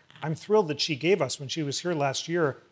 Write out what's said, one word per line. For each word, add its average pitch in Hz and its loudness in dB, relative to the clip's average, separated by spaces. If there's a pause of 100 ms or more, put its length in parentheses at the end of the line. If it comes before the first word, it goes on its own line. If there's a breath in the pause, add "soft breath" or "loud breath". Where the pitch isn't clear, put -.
(240 soft breath)
I'm 156 -2
thrilled 202 2
that 143 -2
she 156 -2
gave 165 2
us, 131 -2
when 135 -10
she 165 -4
was 139 -4
here 175 -2
last 143 -2
year, 160 2 (140)